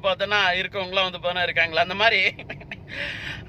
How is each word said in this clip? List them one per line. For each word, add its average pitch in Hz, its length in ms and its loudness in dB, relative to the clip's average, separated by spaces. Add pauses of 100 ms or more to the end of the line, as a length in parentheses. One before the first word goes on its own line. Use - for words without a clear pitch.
பார்த்தோன்னா 196 340 2 (180)
இருக்கவங்களாம் 190 500 -2
வந்து 175 120 -8
பார்த்தோன்னா 175 260 0
இருக்காங்களா. 165 400 2
அந்த 185 140 -4
மாதிரி 214 200 6 (1300)